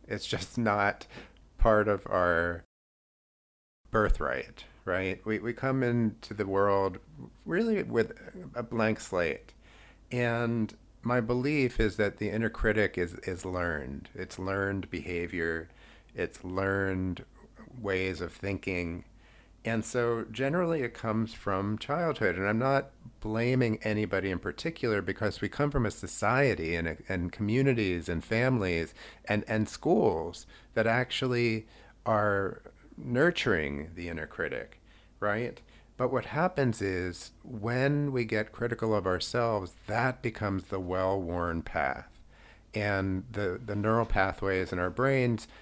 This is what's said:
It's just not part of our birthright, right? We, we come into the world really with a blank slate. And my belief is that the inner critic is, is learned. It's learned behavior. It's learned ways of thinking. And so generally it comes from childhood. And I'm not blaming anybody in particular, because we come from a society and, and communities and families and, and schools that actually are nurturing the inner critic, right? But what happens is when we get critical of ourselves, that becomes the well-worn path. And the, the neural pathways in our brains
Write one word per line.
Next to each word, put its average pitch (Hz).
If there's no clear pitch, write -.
It's 107
just -
not 104
part 107
of 98
our 87
birthright, 73
right? 92
We, 107
we 113
come 131
into 120
the 104
world 98
really 208
with 113
a 123
blank 110
slate. 85
And 117
my 123
belief 127
is 107
that 101
the 107
inner 110
critic 107
is, 87
is 90
learned. 80
It's -
learned 98
behavior. 85
It's -
learned 95
ways 92
of 85
thinking. 90
And 113
so 117
generally 156
it 120
comes 110
from 101
childhood. 143
And 95
I'm 110
not 135
blaming 117
anybody 98
in 90
particular, 110
because 95
we 101
come 147
from 135
a 101
society 104
and, 82
and 90
communities 104
and 82
families 107
and, 104
and 107
schools 90
that 110
actually 120
are 104
nurturing 92
the 85
inner 80
critic, -
right? 110
But 127
what 123
happens 147
is 90
when 131
we 123
get 110
critical 113
of 98
ourselves, 98
that 120
becomes 101
the 95
well-worn 87
path. 71
And 95
the, 104
the 104
neural 110
pathways 95
in 90
our 90
brains 123